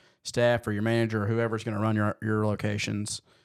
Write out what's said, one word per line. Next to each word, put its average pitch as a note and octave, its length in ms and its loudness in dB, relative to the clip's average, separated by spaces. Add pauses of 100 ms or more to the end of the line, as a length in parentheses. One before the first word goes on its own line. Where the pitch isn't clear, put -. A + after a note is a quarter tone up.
(220)
staff A#2+ 460 2
or G#2 40 -2
your G#2 100 -2
manager A2+ 420 2
or - 20 0
whoever's A2+ 380 0
gonna G#2+ 160 -4
run A2 160 2
your, G#2+ 260 2
your G#2+ 240 0
locations. G#2 760 -4 (240)